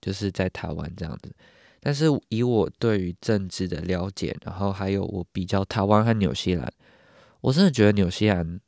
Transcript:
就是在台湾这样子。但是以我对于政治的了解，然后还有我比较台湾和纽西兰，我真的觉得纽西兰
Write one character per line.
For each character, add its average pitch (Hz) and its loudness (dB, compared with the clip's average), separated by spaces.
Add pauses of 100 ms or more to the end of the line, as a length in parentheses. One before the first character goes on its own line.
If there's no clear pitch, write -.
就 98 -6
是 98 -2
在 92 -2
台 - -10
湾 78 -8
这 - -10
样 78 -10
子。 - -18 (460)
但 143 -4
是 143 0 (240)
以 113 -2
我 117 2 (100)
对 110 2
于 87 -4
政 101 -2
治 92 -4
的 80 -6
了 90 -4
解， - -6 (100)
然 92 -10
后 98 -2
还 98 -4
有 98 0
我 92 -6
比 92 -6
较 98 0
台 - -2
湾 104 6
和 117 4
纽 101 2
西 - -2
兰， 65 -4 (680)
我 127 2
真 156 4
的 196 6
觉 120 4
得 104 8
纽 101 2
西 107 0
兰 87 -2